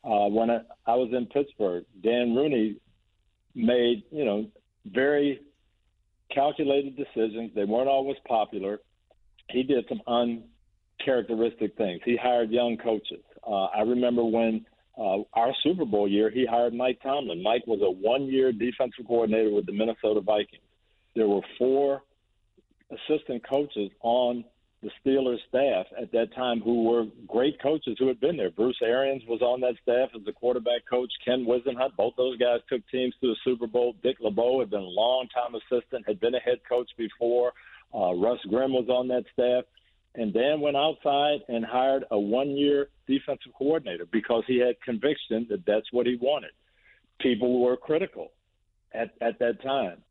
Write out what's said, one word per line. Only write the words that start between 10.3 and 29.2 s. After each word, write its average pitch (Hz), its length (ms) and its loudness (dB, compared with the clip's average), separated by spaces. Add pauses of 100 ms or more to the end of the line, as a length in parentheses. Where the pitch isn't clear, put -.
uncharacteristic 113 800 -2
things. 92 260 -2
He 120 160 0
hired 120 300 2
young 120 260 0
coaches. 107 460 -4 (240)
Uh, 98 200 0
I 107 160 -2
remember 120 420 2
when, 113 420 0 (320)
uh, 98 200 0 (140)
our 120 300 2
Super 170 240 0
Bowl 104 220 2
year, 104 200 2
he 123 160 0
hired 120 300 0
Mike 127 280 -2
Tomlin. 131 400 -4
Mike 117 240 0
was 107 160 -2
a 95 80 4
one-year 131 640 2
defensive 120 540 -4
coordinator 110 480 2
with 104 100 0
the 92 80 -8
Minnesota 107 480 0
Vikings. 104 400 -2 (540)
There 110 140 2
were 98 140 2 (140)
four 139 460 2 (840)
assistant - 600 -4
coaches 135 420 -2 (120)
on 120 420 2 (360)
the 104 100 -10 (140)
Steelers 131 340 2 (100)
staff 127 380 0 (140)
at 131 120 -10
that 117 240 0
time 123 240 -2
who 117 240 2
were 117 220 2 (200)
great 135 340 0
coaches 143 380 -2
who 131 80 2
had 123 140 0
been 160 160 0
there. 95 140 -2
Bruce 120 300 0
Arians 127 460 0